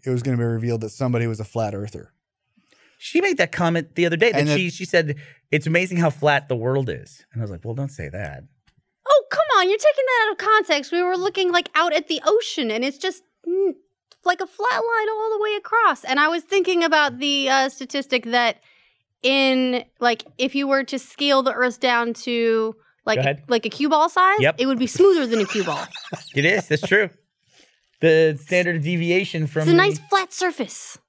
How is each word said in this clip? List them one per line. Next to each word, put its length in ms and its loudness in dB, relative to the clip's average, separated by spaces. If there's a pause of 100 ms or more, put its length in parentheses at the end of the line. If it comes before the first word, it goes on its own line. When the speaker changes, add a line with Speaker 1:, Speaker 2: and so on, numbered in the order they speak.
Speaker 1:
it 60 -6
was 140 -2
gonna 140 -2
be 60 -2
revealed 380 -2
that 100 -8
somebody 360 -2
was 120 -6
a 60 -8
flat 300 -6
earther. 380 -12 (880)
Speaker 2:
She 200 -2
made 160 0
that 160 0
comment 420 -2
the 100 2
other 120 0
day 160 4
that 60 2
Speaker 1:
And 100 2
that 80 2
Speaker 2:
she, 120 0
she 140 -10
said, 320 0 (360)
"It's 140 0
amazing 340 0
how 100 4
flat 400 0
the 80 0
world 320 -2
is." 420 -12
And 100 -6
I 40 -4
was 40 -10
like, 140 -12
"Well, 100 -8
don't 140 -6
say 220 -12
that." 340 -10 (640)
Speaker 3:
Oh, 240 4
come 140 0 (120)
on. 120 4
You're 80 2
taking 280 2
that 220 2
out 60 -2
of 40 -6
context. 540 0
We 100 0
were 140 0
looking, 340 -2
like, 260 4
out 180 2
at 160 -2
the 160 -2
ocean, 460 0
and 120 -2
it's 140 -4
just, 260 -6 (240)
mm, 240 0 (540)
like, 160 0
a 40 -4
flat 300 -4
line 340 -2
all 280 -4
the 40 -4
way 140 -2
across. 480 0
And 160 -2
I 80 4
was 160 -2
thinking 400 0
about 360 2
the, 280 0
uh, 220 2
statistic 560 -6
that 320 0 (640)
in, 640 2 (160)
like, 240 0 (120)
if 160 -2
you 140 -2
were 160 0
to 160 -8
scale 420 0
the 120 -2
Earth 260 -2
down 340 0 (120)
to, 500 0 (300)
like, 140 2
Speaker 2:
Go 20 0
ahead. 260 -2
Speaker 3:
like 180 0
a 40 -4
cue 180 -4
ball 220 4
size, 320 2
Speaker 2:
Yep. 160 2
Speaker 3:
it 80 0
would 120 0
be 100 -2
smoother 380 4
than 140 0
a 60 0
cue 180 -4
ball. 240 -6 (220)
Speaker 2:
<laughs> 260 -14
It 80 0
is. 240 2
That's 180 0
true. 260 2 (880)
The 420 4
standard 400 0
deviation 640 -2
from 140 -4
Speaker 3:
It's 80 2
a 20 6
Speaker 2:
the 60 6
Speaker 3:
nice 220 2 (100)
flat 240 0
surface. 640 -6 (120)